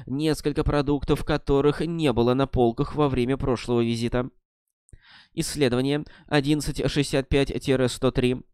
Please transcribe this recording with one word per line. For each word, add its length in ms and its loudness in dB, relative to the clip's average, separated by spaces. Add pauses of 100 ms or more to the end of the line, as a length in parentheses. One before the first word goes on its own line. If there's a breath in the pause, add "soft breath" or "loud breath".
несколько 580 -2
продуктов, 580 0
которых 560 2
не 320 0
было 220 4
на 140 0
полках 480 0
во 120 2
время 300 0
прошлого 420 -2
визита. 500 -2 (1080 soft breath)
Исследование 680 0 (240 loud breath)
одиннадцать 640 0
шестьдесят 400 -2
пять 320 2
тире 260 2
сто 220 0
три. 320 0 (120)